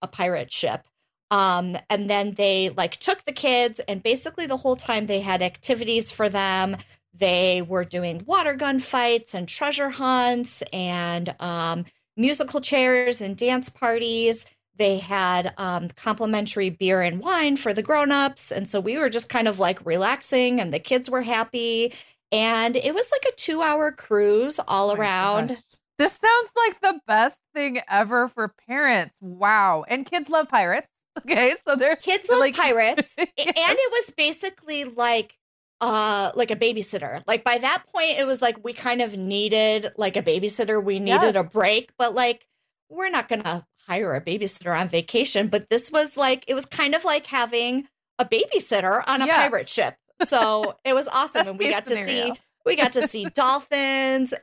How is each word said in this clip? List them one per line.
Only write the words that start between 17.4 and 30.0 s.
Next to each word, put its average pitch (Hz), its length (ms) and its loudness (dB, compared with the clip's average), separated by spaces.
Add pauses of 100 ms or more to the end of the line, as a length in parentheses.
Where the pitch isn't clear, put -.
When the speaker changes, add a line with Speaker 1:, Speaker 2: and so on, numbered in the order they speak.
Speaker 1:
for 220 160 -2
the 208 80 -2
grown-ups. 277 680 2
And 196 180 -4
so 208 100 -2
we 214 180 -2
were 302 120 2
just 226 200 -4
kind 226 180 0
of, 202 120 -2
like, 185 260 0
relaxing, 247 760 0
and 170 120 -4
the 143 60 -4
kids 254 300 -2
were 254 140 -2
happy. 233 720 -2 (380)
And 226 440 0
it 294 180 0
was, 440 180 0
like, 539 220 0
a - 20 -18
two-hour 311 580 0
cruise 208 760 2
all 196 240 2
Speaker 2:
Oh 208 40 0
my 208 60 -2
Speaker 1:
around. 202 480 0
Speaker 2:
gosh. 240 80 -6 (400)
This 311 160 2
sounds 466 420 2
like 466 260 2
the 381 260 2
best 226 340 2 (120)
thing 277 260 -2 (100)
ever 226 380 2
for 220 260 -6 (140)
parents. 240 540 0
Wow. 190 640 2
And 262 180 -2